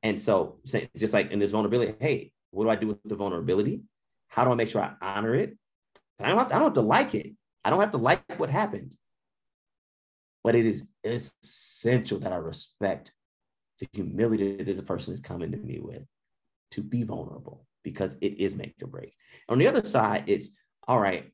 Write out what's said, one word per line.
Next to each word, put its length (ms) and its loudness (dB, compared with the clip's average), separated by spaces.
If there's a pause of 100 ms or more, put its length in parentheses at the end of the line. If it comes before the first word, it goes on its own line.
And 160 0
so, 460 2
say, 320 -4
just 160 0
like 180 2
in 80 -2
this 120 2
vulnerability, 480 2
"Hey, 320 -2 (180)
what 140 -2
do 80 2
I 60 2
do 100 -2
with 160 -6
the 120 -6
vulnerability? 680 0 (480)
How 160 2
do 60 4
I 40 4
make 140 0
sure 120 0
I 200 -4
honor 340 -2
it?" 200 0 (640)
I 100 -2
don't 80 4
have 100 2
to, 80 0
I 40 4
don't 80 6
have 80 2
to 60 4
like 320 4
it. 200 -4 (320)
I 40 2
don't 120 4
have 100 2
to 60 -2
like 260 4 (160)
what 100 0
happened. 460 -2 (1500)
But 120 4
it 100 6
is 180 0 (200)
essential 1160 -2
that 120 -4
I 60 -2
respect 760 -6 (680)
the 140 -12
humility 640 0
that 80 -6
this 160 -4
person 320 -6
is 60 -8
coming 320 -8
to 60 -6
me 220 -10
with 240 -14 (680)
to 100 -8
be 220 -4
vulnerable, 640 -12 (180)
because 380 -6
it 180 -4
is 160 -2
make 260 -12
or 60 -12
break. 260 -16 (360)
On 80 2
the 100 6
other 160 4
side, 440 2
it's, 220 0 (380)
"All 120 6
right 340 0